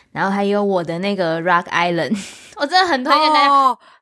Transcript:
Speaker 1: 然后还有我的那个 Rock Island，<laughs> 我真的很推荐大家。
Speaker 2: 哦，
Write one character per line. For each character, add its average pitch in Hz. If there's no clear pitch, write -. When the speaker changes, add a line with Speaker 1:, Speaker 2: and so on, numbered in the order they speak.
Speaker 1:
然 160
后 196
还 202
有 202
我 190
的 165
那 202
个 165
Rock 180
Island， 170
<laughs> -
我 285
真 359
的 381
很 269
推 294
荐 311
大 285
家。 277
Speaker 2:
哦， 269